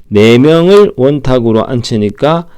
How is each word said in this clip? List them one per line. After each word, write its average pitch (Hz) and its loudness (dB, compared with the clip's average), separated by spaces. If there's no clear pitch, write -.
네 110 2
명을 170 2
원탁으로 127 -2
앉히니까 123 -4